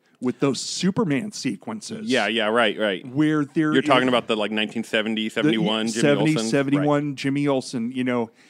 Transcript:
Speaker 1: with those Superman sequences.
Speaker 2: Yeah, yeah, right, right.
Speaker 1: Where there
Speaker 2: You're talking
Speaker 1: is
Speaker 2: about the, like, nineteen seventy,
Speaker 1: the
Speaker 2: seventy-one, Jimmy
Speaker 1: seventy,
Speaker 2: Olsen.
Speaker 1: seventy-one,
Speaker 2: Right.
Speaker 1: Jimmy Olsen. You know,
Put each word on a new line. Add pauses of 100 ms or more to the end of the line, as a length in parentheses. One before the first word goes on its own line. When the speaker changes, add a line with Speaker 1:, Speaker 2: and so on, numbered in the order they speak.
(220)
Speaker 1:
with
those
Superman
sequences.
Speaker 2:
Yeah,
yeah,
right,
right.
Speaker 1:
Where
there
Speaker 2:
You're
talking
Speaker 1:
is
Speaker 2:
about
the,
like,
nineteen
seventy,
Speaker 1:
the
Speaker 2:
seventy-one,
Jimmy
Speaker 1:
seventy,
Speaker 2:
Olsen.
Speaker 1:
seventy-one,
Speaker 2:
Right.
Speaker 1:
Jimmy
Olsen.
You
know, (180)